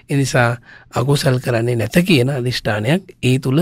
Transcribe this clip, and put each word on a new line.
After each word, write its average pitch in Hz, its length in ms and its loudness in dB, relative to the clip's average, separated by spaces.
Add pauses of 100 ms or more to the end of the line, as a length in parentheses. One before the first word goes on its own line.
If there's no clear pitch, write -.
ඒ 147 100 -2
නිසා 127 340 2 (440)
අකුසල් 131 480 0
කරන්නේ 120 340 0
නැත 113 280 0
කියන 139 260 2
අදිෂ්ඨානයක් 123 720 -2 (160)
ඒ 127 200 0
තුල 131 240 0